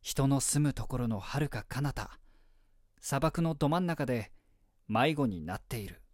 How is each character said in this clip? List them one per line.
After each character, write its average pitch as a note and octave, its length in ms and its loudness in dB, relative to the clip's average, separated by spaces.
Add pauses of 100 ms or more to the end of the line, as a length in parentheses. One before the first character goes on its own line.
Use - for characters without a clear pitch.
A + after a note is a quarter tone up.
人 - 280 0
の C#3 120 4
住 D3 280 2
む C3+ 40 0
と - 140 -4
こ - 120 -4
ろ B2 100 0
の A3+ 100 0
遥 - 320 -2
か A2 180 -8
彼 C#3+ 200 -2
方、 - 300 -8 (840)
砂 C#3 180 -2
漠 D#3+ 220 2
の E3 120 2
ど D3 140 2
真 E3 120 2
ん F3+ 60 0
中 D#3 200 -2
で A#2+ 260 -2 (560)
迷 B2+ 260 4
子 C#3+ 120 2
に F#2 160 -2
な E2+ 140 -6
っ - 40 -10
て - 180 -6
い G2+ 80 -8
る。 F2 140 -16 (140)